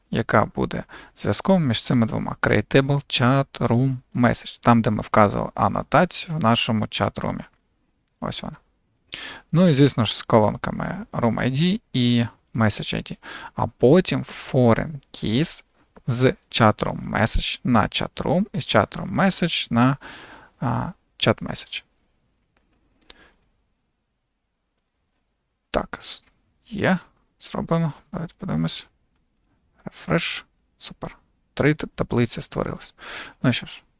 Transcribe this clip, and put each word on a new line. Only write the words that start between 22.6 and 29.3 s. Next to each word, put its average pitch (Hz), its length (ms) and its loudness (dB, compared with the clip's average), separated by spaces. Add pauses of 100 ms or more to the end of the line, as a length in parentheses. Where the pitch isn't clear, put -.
Так, - 320 -4
с-, - 200 -12 (440)
є, 170 320 0 (420)
зроблено. 165 520 -2 (200)
Давайте 170 260 -10
подивимось. 160 480 -4 (1000)